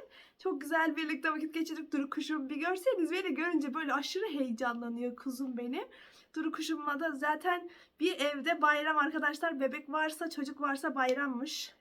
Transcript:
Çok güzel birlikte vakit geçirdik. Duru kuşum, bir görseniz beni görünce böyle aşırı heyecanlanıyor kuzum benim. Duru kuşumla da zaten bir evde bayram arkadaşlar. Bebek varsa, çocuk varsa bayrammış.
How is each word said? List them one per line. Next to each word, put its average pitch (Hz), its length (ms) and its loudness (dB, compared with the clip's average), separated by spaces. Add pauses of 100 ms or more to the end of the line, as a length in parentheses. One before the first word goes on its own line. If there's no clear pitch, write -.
(380)
Çok 294 220 -2
güzel 311 360 2
birlikte 320 340 0
vakit 311 240 -2
geçirdik. 320 380 -4
Duru 277 180 0
kuşum, 285 380 -2
bir 285 80 -4
görseniz 359 540 2
beni 370 240 0
görünce 302 400 0
böyle 294 200 0
aşırı 370 340 -2
heyecanlanıyor 240 880 -2
kuzum 262 400 -6
benim. 247 280 -4 (520)
Duru 320 160 -2
kuşumla 294 480 -2
da 320 100 0
zaten 302 600 0 (300)
bir 359 200 2
evde 294 420 2
bayram 302 360 6
arkadaşlar. 302 640 2
Bebek 269 300 0
varsa, 311 400 0
çocuk 285 300 -4
varsa 277 340 0
bayrammış. 262 880 0